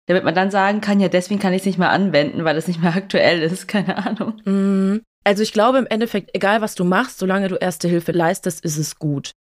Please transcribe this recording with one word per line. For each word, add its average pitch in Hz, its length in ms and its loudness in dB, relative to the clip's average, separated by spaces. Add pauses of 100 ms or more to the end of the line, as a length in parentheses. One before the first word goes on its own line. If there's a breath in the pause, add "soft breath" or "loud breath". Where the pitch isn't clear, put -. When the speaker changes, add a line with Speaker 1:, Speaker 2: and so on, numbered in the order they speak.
Speaker 1:
damit 180 160 2
man 165 120 0
dann 190 160 2
sagen 202 280 2
kann, 202 220 2
„Ja, 185 80 4
deswegen 180 300 0
kann 190 140 2
ich's 185 120 -2
nicht 185 140 0
mehr 165 120 4
anwenden, 151 540 2
weil 156 100 2
das 160 120 -4
nicht 165 140 -4
mehr 170 140 2
aktuell 185 460 2
ist.“ 165 260 -4
<laughs> - 20 -14
Keine 185 280 -2
Ahnung. 214 480 -6
Speaker 2:
Mhm. 196 560 0 (240)
Also 202 180 2
ich 214 100 -4
glaube 233 240 4
im 254 100 0
Endeffekt, 220 460 -4
egal 202 280 0
was 214 140 -6
du 180 100 -2
machst, 190 340 0
solange 190 300 0
du 185 60 -4
Erste 180 320 -4
Hilfe 170 260 0
leistest, 170 500 -2
ist 151 140 -4
es 151 220 -6
gut. 143 320 -4 (200)